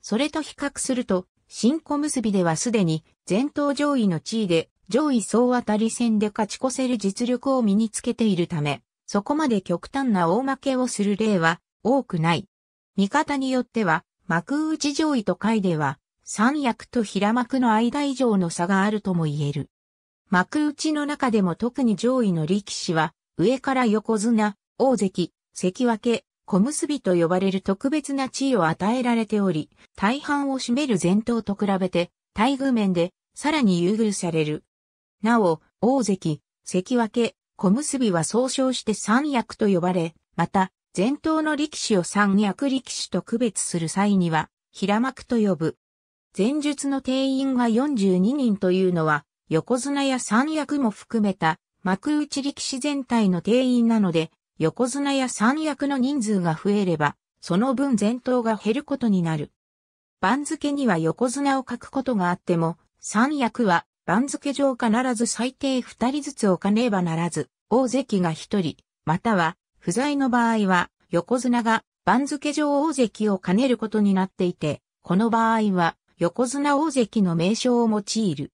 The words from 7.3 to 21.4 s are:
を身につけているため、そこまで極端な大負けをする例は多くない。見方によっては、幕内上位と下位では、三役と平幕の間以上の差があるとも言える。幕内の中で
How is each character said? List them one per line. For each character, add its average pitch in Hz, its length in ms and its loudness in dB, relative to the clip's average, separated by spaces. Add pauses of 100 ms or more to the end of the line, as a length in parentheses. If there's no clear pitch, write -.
を 254 100 2
身 202 140 2
に 226 140 0
つ - 100 -8
け 240 140 -4
て 233 100 0
い 208 100 4
る 170 120 0
た 156 160 -4
め、 143 200 -4 (240)
そ 202 160 -2
こ 285 120 -2
ま 311 120 0
で 220 140 2
極 - 320 -6
端 269 160 -2
な 180 220 4
大 220 120 2
負 269 140 -2
け 269 200 -2
を 254 120 0
す 208 160 -2
る 202 120 0
例 214 220 2
は 165 220 2 (280)
多 262 140 2
く 185 160 -6
な 165 160 2
い。 - 140 -6 (480)
見 196 120 2
方 294 280 0
に 269 140 -2
よ 254 100 2
っ 240 40 -2
て 226 200 -2
は、 165 200 0 (220)
幕 285 440 -2
内 294 220 -2
上 302 220 0
位 233 80 0
と 180 140 -2
下 226 180 -2
位 214 60 0
で 180 160 0
は、 143 240 -2 (240)
三 269 360 0
役 262 240 -2
と 233 200 -2
平 202 280 0
幕 254 280 0
の 240 120 2
間 240 300 0
以 277 120 -2
上 247 220 0
の 175 140 0
差 175 160 -2
が 190 160 2
あ 208 80 2
る 214 100 -2
と 190 140 -4
も 170 100 0
言 147 240 -2
え 143 40 -4
る。 139 180 -6 (580)
幕 208 380 2
内 302 260 -2
の 294 140 -2
中 285 240 -2
で 214 120 2